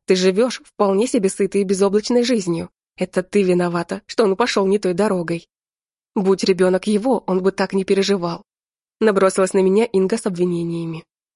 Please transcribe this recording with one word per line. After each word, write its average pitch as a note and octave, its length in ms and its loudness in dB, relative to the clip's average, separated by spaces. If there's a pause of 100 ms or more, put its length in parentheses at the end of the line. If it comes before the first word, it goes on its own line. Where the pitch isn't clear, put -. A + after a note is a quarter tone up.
ты F#3 100 2
живёшь F#3+ 480 0
вполне G3+ 440 0
себе G3 220 0
сытой G3 320 -2
и G3 40 -2
безоблачной G3+ 580 0
жизнью. F3+ 460 -4 (260)
Это F#3 260 -4
ты G3+ 220 0
виновата, F3+ 640 -2
что - 180 0
он F#3+ 120 2
пошёл A3 320 0
не G3+ 120 2
той F#3 140 -2
дорогой. E3+ 540 -2 (680)
Будь F#3+ 280 0
ребёнок F#3 440 2
его, G#3+ 400 0
он F#3 160 0
бы F#3+ 80 0
так F#3+ 220 -4
не G3 100 0
переживал". F#3+ 600 -2 (580)
Набросилась F#3+ 520 2
на G3 60 2
меня F#3+ 260 2
Инга F#3+ 320 0
с - 80 -8
обвинениями. E3+ 800 -4 (300)